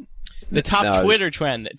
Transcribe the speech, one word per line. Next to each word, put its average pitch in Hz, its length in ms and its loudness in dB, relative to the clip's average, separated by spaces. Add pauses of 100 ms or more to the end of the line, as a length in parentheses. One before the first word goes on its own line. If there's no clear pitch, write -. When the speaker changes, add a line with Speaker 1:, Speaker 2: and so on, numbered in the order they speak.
(520)
Speaker 1:
The 170 100 2
top 202 220 2
Speaker 2:
No, 208 60 2
I 190 140 4
was - 0 -
Speaker 1:
Twitter 196 280 4
trend, 120 480 -2